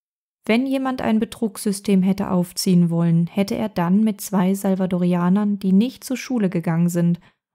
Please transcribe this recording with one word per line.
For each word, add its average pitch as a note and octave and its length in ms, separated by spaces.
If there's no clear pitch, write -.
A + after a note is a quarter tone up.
wenn A#3+ 200
jemand C4 360
ein A3 180
Betrugssystem G3+ 840
hätte F#3+ 300
aufziehen F3+ 580
wollen, E3+ 380
hätte G3+ 280
er A3+ 140
dann F#3 340
mit G#3+ 160
zwei F#3+ 360
Salvadorianern, F#3+ 1040
die F#3+ 140
nicht A#3 300
zur B3+ 140
Schule A3 320
gegangen E3+ 400
sind, E3+ 300